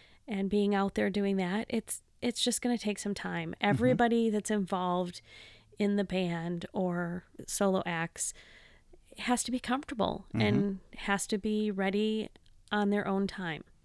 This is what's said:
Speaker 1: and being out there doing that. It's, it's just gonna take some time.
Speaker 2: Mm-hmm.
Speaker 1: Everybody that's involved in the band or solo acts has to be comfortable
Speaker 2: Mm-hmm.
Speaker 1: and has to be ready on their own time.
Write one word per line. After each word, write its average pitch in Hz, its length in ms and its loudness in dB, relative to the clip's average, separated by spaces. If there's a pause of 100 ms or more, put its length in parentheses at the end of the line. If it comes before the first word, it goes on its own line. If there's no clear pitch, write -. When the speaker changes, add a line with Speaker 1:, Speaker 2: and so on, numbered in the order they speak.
(260)
Speaker 1:
and 196 220 -2
being 202 260 4
out 196 200 2
there 208 160 2
doing 196 260 0
that. 190 320 0
It's, - 320 -4 (220)
it's 247 200 -2
just 240 200 0
gonna 240 160 2
take 208 200 -2
some 202 140 -4
time. 170 380 -4
Speaker 2:
Mm-hmm. - 180 0
Speaker 1:
Everybody 233 600 4
that's 208 200 -2
involved 180 680 0 (580)
in 202 180 2
the 202 80 2
band 175 680 -2
or 175 520 -2 (220)
solo 190 380 2
acts 165 480 -4 (840)
has 247 260 0
to - 60 -6
be 247 100 -2
comfortable 233 680 -2
Speaker 2:
Mm-hmm. 220 120 -2
Speaker 1:
and 202 380 2 (200)
has - 300 0
to 220 100 0
be 214 320 0
ready 208 580 0 (440)
on 208 180 2
their 208 160 2
own 196 200 0
time. 175 380 -6 (200)